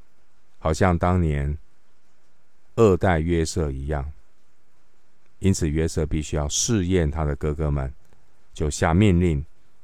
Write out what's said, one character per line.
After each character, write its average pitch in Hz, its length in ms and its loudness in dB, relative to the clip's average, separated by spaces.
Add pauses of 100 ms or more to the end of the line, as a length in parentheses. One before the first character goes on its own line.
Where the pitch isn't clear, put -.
(580)
好 80 160 0
像 87 240 4
当 90 240 4
年 73 340 0 (1200)
恶 104 200 8
待 90 220 4
约 82 260 4
瑟 78 240 -2
一 67 180 -6
样。 73 240 -4 (1300)
因 95 160 4
此 85 160 2
约 80 180 2
瑟 80 200 0
必 76 160 0
须 - 120 -4
要 73 140 0
试 104 380 2
验 87 240 4
他 78 120 -2
的 73 120 0
哥 76 180 -2
哥 76 160 0
们， 69 240 -2 (580)
就 - 160 -2
下 80 280 2
命 87 260 6
令， 78 240 2 (380)